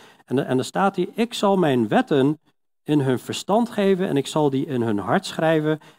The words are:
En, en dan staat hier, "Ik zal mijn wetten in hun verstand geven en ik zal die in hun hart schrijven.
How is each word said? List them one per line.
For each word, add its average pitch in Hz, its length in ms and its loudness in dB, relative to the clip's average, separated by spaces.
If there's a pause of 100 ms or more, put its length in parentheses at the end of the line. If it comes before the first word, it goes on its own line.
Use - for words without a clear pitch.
(240)
En, 135 220 -2
en 127 100 -2
dan 127 80 -2
staat 190 320 -2
hier, 175 180 -2
"Ik 233 200 -4
zal 196 220 2
mijn 131 320 2
wetten 151 520 2 (420)
in 151 180 0
hun 131 180 0
verstand 226 520 -2
geven 196 380 0
en 170 80 -2
ik 139 100 0
zal 151 240 0
die 135 160 -2
in 127 160 -2
hun 113 160 0
hart 117 280 -2
schrijven. 156 540 0 (180)